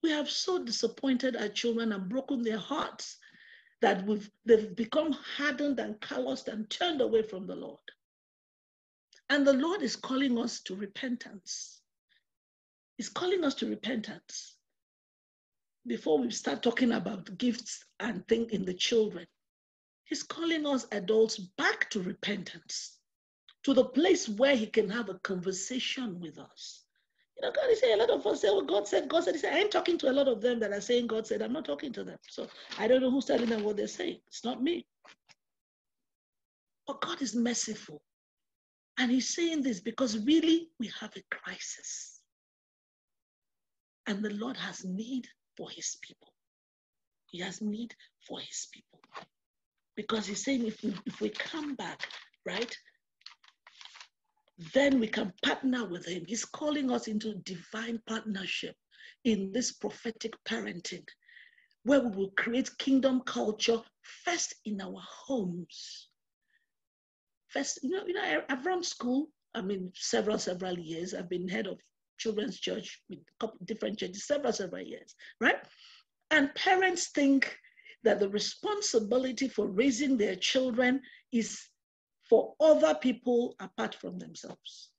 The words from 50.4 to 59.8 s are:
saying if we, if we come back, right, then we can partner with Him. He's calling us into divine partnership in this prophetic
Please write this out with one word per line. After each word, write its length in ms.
saying 240
if 160
we, 100
if 140
we 80
come 480
back, 320
right, 320
then 240
we 80
can 260
partner 400
with 200
Him. 220
He's 180
calling 460
us 160
into 280
divine 640
partnership 640
in 300
this 180
prophetic 640